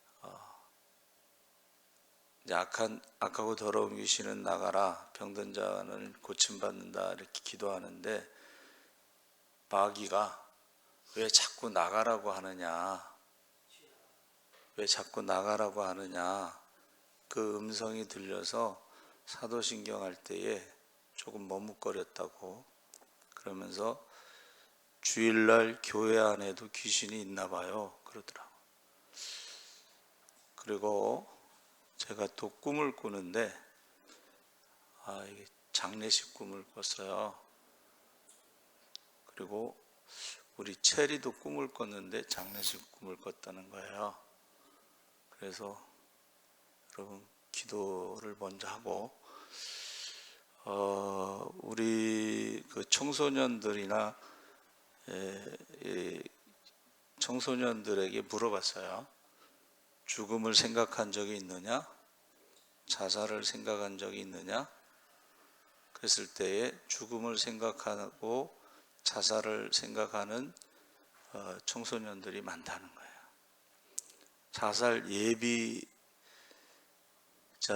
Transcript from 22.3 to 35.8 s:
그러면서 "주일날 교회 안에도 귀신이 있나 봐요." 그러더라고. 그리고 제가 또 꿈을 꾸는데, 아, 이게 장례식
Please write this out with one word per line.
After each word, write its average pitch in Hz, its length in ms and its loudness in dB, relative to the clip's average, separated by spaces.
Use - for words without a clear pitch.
그러면서 95 680 -4
"주일날 113 840 8
교회 110 360 4
안에도 101 540 4
귀신이 107 480 0
있나 98 260 -4
봐요." 92 460 -4
그러더라고. - 460 -16
그리고 104 720 2
제가 104 380 -2
또 107 140 -6
꿈을 143 460 0
꾸는데, 101 580 -2
아, 98 260 -8
이게 101 140 -16
장례식 107 640 0